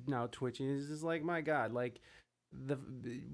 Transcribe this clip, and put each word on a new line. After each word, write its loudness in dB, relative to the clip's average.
now 2
Twitching 0
is 0
just -4
like, 2
"My 2
God," 4
like, 0
the, 2